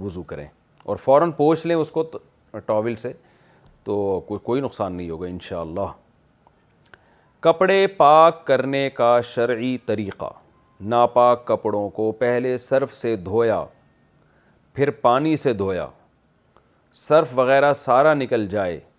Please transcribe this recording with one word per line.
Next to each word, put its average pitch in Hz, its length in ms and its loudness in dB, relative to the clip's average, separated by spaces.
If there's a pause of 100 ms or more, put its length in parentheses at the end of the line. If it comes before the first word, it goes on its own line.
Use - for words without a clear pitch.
وضو 90 220 -10
کریں 73 240 -14 (360)
اور - 140 -6
فوراً 147 340 2
پوچھ 160 360 0
لیں 165 100 -2
اس 156 140 -4
کو 160 120 -6
تو، - 160 -12 (480)
ٹاول 110 280 -2
سے، 123 180 -12 (720)
تو 101 360 -4
کوئی، 104 220 -10
کوئی 123 180 -4
نقصان 107 320 -6
نہیں 87 180 -10
ہوگا 82 160 -10
انشاءاللہ۔ 87 600 -10 (1500)
کپڑے 190 460 2
پاک 160 600 4
کرنے 135 440 0
کا 120 300 2
شرعی 120 640 -4
طریقہ۔ 104 440 -6 (500)
ناپاک 120 640 2
کپڑوں 104 440 -2
کو 110 220 -2
پہلے 123 440 -2
سرف 131 380 -2
سے 113 220 -4
دھویا، 98 480 0 (1120)
پھر 139 160 0
پانی 143 460 2
سے 139 160 -2
دھویا، 95 340 -4 (1080)
سرف 151 460 0
وغیرہ 139 340 4
سارا 139 420 4
نکل 120 340 -2
جائے، 90 320 -4 (180)